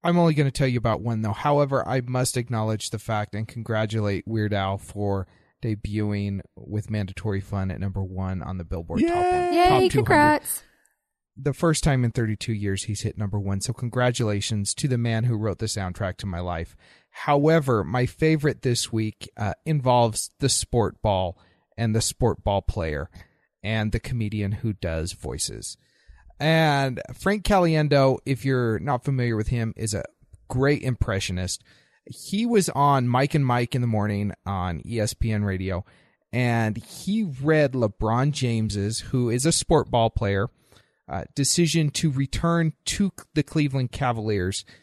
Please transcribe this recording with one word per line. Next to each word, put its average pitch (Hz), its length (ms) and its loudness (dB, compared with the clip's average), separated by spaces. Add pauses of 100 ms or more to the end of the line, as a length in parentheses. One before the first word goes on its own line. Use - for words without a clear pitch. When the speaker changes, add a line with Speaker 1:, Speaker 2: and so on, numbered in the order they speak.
Speaker 1:
I'm 175 140 2
only 170 160 4
gonna 143 160 2
tell 135 180 0
you 123 100 2
about 113 240 0
one, 110 200 -2
though. 107 120 -2
However, 143 540 0
I 131 140 0
must 123 360 -2
acknowledge 110 520 -2
the 110 100 -6
fact 107 360 -4
and 110 120 -4
congratulate 107 800 -2
Weird 107 260 -2
Al 98 240 0
for 98 500 -4 (340)
debuting 104 800 -2 (140)
with 101 340 -8
Mandatory 101 520 -4
Fun 95 280 -4
at 78 100 -6
number 98 240 -4
one 92 380 -6
on 92 160 -8
the 87 60 -8
Billboard 85 380 -4
Top 330 80 2
Speaker 2:
Yay! 359 220 2
Speaker 1:
One-, 359 220 0
Speaker 3:
Yay, 349 100 4
Speaker 1:
Top 359 60 6
two 370 40 6
hundred. 370 180 4
Speaker 3:
congrats. 302 720 4 (760)
Speaker 1:
The 135 160 -2
first 165 300 2
time 135 220 4
in 113 60 0
thirty-two 113 420 -2
years 101 300 -2
he's 104 180 -6
hit - 160 -4
number 104 220 -2
one, 98 220 -2
so 120 120 -4
congratulations 113 1000 -2
to - 120 -4
the 127 100 0
man 117 280 0
who 120 100 2
wrote 104 240 -2
the 113 60 -4
soundtrack 95 520 -4
to - 80 -10
my 87 140 -4
life. 87 360 -6 (340)
However, 143 720 2
my 123 220 0
favorite 156 560 0
this 120 300 -2
week, 110 460 -4
uh, 104 160 -2 (120)
involves 123 720 2
the 135 100 2
sport - 520 0
ball 92 360 0 (400)
and 110 160 0
the 110 80 2
sport - 420 0
ball 101 180 2
player 80 480 -4 (520)
and 107 300 -2
the 117 80 -2
comedian 107 540 -4
who 107 200 -4
does 82 380 -4
voices. - 680 -10 (600)
And 143 640 2 (120)
Frank 202 300 -2
Caliendo, 151 840 4
if 135 200 -2
you're 123 340 2
not 123 240 -2
familiar 123 320 0
with 107 120 0
him, 117 280 -2
is 107 180 -4
a 101 100 -4 (460)
great 135 340 2
impressionist. 95 800 -2 (420)
He - 400 -4
was 233 240 4
on 139 380 4
Mike 127 260 2
and 143 120 4
Mike 120 280 0
in 127 80 0
the 120 60 0
Morning 104 460 0 (120)
on 90 400 -2
E 117 140 -4
S 104 140 0
P 117 180 -2
N 104 120 0
Radio, 92 420 -2 (460)
and 117 460 0
he - 460 -4
read 143 500 2
LeBron 117 580 2
James's, 110 680 0
who 123 300 -2
is 123 160 0
a 165 60 4
sport 147 380 2
ball 117 200 4
player, 101 400 0 (580)
uh, - 160 -8 (120)
decision 151 560 2
to 156 200 0
return 160 640 0 (100)
to - 300 -2 (200)
the 151 100 2
Cleveland 135 480 0
Cavaliers 107 720 0 (180)